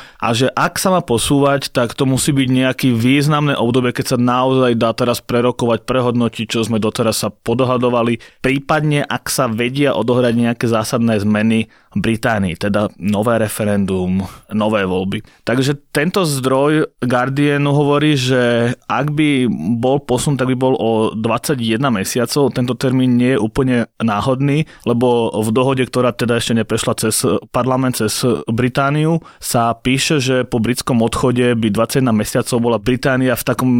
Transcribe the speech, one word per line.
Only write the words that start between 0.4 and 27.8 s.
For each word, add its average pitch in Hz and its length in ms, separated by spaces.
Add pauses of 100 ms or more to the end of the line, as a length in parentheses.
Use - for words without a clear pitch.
ak 135 240
sa - 160
má 180 80
posúvať, 139 720
tak 120 240
to - 80
musí 135 320
byť 135 160
nejaké 131 400
významné 143 640
obdobie, 123 400
keď 127 220
sa - 20
naozaj 127 560
dá 113 160
teraz 120 320
prerokovať, 120 640
prehodnotiť, 120 640
čo 113 160
sme 110 160
doteraz 110 400
sa 104 80
podohadovali. 120 880 (240)
Prípadne, 147 640
ak - 240
sa 131 160
vedia 123 480
odohrať 123 400
nejaké 117 320
zásadné 113 560
zmeny 107 480 (240)
v - 40 (120)
Británii, 104 480
teda 104 400
nové 107 400
referendum, 98 880 (240)
nové 107 320
voľby. 95 400 (240)
Takže 131 320 (160)
tento 170 320
zdroj 139 720
Guardianu 139 720
hovorí, 147 480
že 123 560 (160)
ak 143 240
by 143 320 (320)
bol 135 240
posun, 156 320
tak 127 160
by 127 80
bol 131 160
o 113 160 (240)
dvadsaťjeden 113 720
mesiacov. 120 640
Tento 123 240
termín 127 400
nie 123 220
je - 20
úplne 120 560
náhodný, 131 720 (160)
lebo 120 560
v 110 160
dohode, 127 320
ktorá 123 240
teda 120 240
ešte 120 240
neprešla 113 400
cez 110 140 (400)
parlament, 127 480